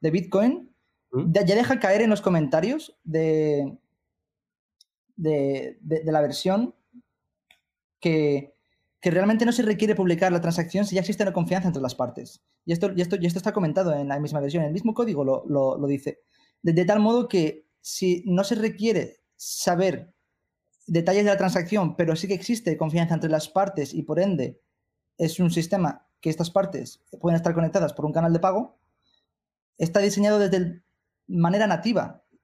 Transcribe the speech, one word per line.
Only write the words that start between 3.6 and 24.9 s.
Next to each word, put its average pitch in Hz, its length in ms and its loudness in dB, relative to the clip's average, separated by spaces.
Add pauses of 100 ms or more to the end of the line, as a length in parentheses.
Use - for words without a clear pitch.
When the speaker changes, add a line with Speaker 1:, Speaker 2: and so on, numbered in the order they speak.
Speaker 1:
de, 139 640 -2
de, 156 240 -4
de 156 80 0
la 156 80 4
versión 185 540 -2 (1200)
que, 147 560 0 (460)
que 180 100 0
realmente 214 360 2
no 240 60 2
se 247 100 0
requiere 214 320 0
publicar 180 360 2
la 175 120 0
transacción 170 420 -2
si 190 120 -4
ya 190 40 2
existe 202 220 -4
una 196 100 0
confianza 180 340 -2
entre 160 140 -2
las 123 140 -4
partes. - 480 -8 (240)
Y 170 60 -2
esto, 190 220 -2
y 175 60 0
esto, 180 180 -2
y 170 60 -2
esto 175 140 -2
está 202 140 -4
comentado 180 420 0
en 143 140 -4
la 139 120 -2
misma 147 200 -4
versión, 147 240 -2
el 151 80 -2
mismo 214 200 -2
código 214 320 -2
lo, 131 240 0
lo, 135 300 0
lo 143 80 -4
dice. 139 340 -4 (420)
De, 170 120 2
de 175 100 4
tal 208 160 4
modo 233 260 2
que 170 400 -2 (140)
si 180 460 -2
no 185 180 2
se 240 100 -2
requiere 208 680 -2 (120)
saber 175 800 -2 (720)
detalles 175 380 2
de 208 60 4
la 196 80 2
transacción, 185 580 0
pero 165 200 0
sí 180 120 -8
que 196 60 -2
existe 180 420 -2
confianza 165 380 0
entre 160 160 -2
las 156 180 0
partes 190 460 -2
y 160 80 -4
por 151 180 -2
ende 165 400 -2 (560)